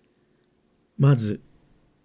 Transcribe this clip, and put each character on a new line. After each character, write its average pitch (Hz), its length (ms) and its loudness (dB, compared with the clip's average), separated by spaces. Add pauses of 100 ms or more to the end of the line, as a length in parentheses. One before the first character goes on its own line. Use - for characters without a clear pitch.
(960)
ま 139 180 2
ず、 107 260 -8 (640)